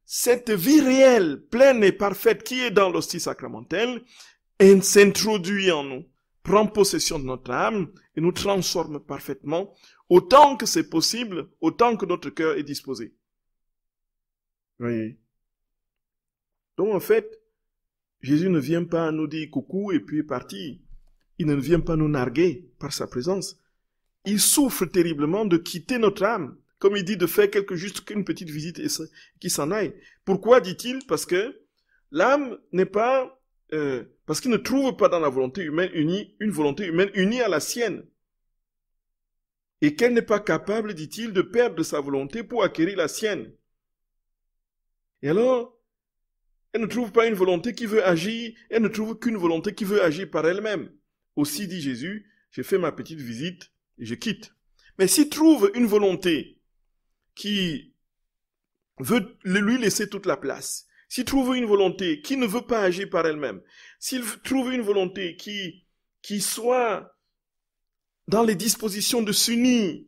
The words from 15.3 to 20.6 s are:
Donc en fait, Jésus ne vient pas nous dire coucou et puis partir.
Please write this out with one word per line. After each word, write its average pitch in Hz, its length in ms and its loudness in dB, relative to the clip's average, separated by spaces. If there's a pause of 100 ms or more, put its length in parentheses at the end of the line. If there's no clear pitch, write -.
Donc 202 180 -2
en 175 60 -2
fait, - 400 0 (800)
Jésus 151 300 0
ne 170 80 2
vient 160 260 -2
pas 165 280 -2
nous 156 160 -4
dire 156 220 -8
coucou 196 420 -6
et 165 80 0
puis 147 240 -4
partir. 151 520 -10 (640)